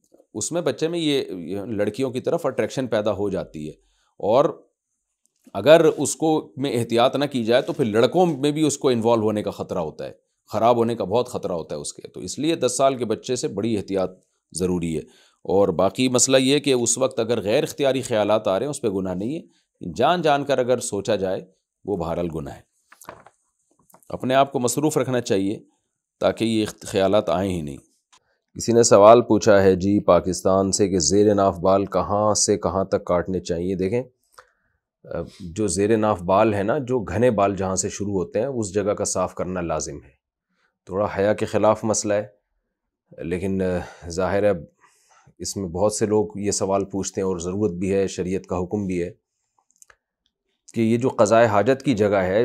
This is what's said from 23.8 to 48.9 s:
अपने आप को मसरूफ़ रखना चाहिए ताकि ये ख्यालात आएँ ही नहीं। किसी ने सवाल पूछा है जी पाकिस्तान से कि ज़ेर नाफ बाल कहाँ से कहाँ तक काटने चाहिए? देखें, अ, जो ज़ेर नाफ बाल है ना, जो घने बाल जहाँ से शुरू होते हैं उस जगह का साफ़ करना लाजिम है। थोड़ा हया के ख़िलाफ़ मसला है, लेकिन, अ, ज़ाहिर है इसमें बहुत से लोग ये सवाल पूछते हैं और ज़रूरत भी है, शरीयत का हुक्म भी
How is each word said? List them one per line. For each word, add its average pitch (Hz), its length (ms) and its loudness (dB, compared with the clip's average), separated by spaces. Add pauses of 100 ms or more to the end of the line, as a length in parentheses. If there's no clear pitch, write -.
अपने 123 240 -4
आप 135 160 4
को 135 80 -4
मसरूफ़ 143 400 0
रखना 123 240 0
चाहिए 98 420 -2 (560)
ताकि 95 260 0
ये 110 200 0 (180)
ख्यालात 98 460 0
आएँ 92 200 -2
ही 87 120 -6
नहीं। 69 160 -12 (800)
किसी 101 160 -2
ने 117 120 6
सवाल 113 440 10
पूछा 104 300 4
है 95 180 6
जी 98 300 0
पाकिस्तान 95 640 2
से 98 180 0
कि 92 120 0
ज़ेर 104 340 4
नाफ 98 240 2
बाल 95 300 2
कहाँ 101 480 0
से 104 220 0
कहाँ 95 340 -2
तक 95 120 -2
काटने 87 360 -2
चाहिए? 90 360 -4
देखें, 95 260 -2
अ, - 1200 -16 (200)
जो 95 240 -4
ज़ेर 101 280 2
नाफ 107 260 0
बाल 101 320 4
है 101 80 -2
ना, 117 180 -2
जो 127 200 -4
घने 107 320 2
बाल 101 240 2
जहाँ 92 200 -2
से 98 140 -2
शुरू 101 220 -6
होते 95 260 -2
हैं 120 100 0
उस 110 260 -6
जगह 101 200 0
का 104 120 -4
साफ़ - 280 -4
करना 90 280 -6
लाजिम 78 340 -6
है। - 160 -20 (760)
थोड़ा 95 200 -2
हया 101 260 0
के 107 120 -4
ख़िलाफ़ 107 400 2
मसला 104 280 -2
है, 104 180 -4 (800)
लेकिन, 92 500 -6
अ, 87 460 -6
ज़ाहिर 92 380 -2
है 101 80 2 (840)
इसमें 92 320 -8
बहुत 104 240 0
से 113 100 0
लोग 104 320 0
ये 101 140 -2
सवाल 98 320 0
पूछते 95 360 -6
हैं 95 80 -2
और 90 120 -4
ज़रूरत 92 340 -2
भी 92 140 -4
है, 98 200 0
शरीयत 92 380 -6
का 92 100 -6
हुक्म 95 300 -4
भी 92 120 -4